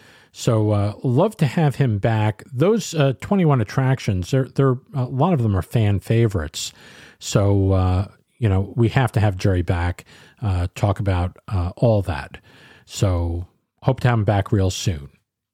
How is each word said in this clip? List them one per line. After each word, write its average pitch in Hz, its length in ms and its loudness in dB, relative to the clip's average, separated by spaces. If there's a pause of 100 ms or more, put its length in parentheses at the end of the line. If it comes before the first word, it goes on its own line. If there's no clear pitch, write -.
(320)
So, 110 380 0
uh, 101 220 0 (100)
love 147 360 0
to 151 80 2
have 147 300 0
him 113 220 0
back. 107 440 0 (100)
Those, 175 420 0
uh, 139 260 2
twenty-one 160 400 2
attractions, 110 720 -2
they're, 131 180 0
they're, 131 300 0 (160)
a 127 100 -2
lot 143 280 0
of 131 100 2
them 101 140 2
are 87 60 0
fan 104 380 0
favorites. 110 720 -2 (460)
So, 101 540 2
uh, 92 360 2 (280)
you 113 120 0
know, 95 280 0
we 117 140 2
have 127 220 0
to 104 80 0
have 98 180 0
Jerry 92 240 2
back, 87 420 -4 (380)
uh, 98 320 -2
talk 101 260 0
about, 92 380 -2 (100)
uh, 92 280 -2
all 110 260 2
that. - 360 -8 (460)
So, 87 600 -2 (360)
hope 131 180 -2
to 127 80 0
have 120 100 2
him 104 60 0
back 101 280 0
real 95 180 2
soon. 73 380 -6 (460)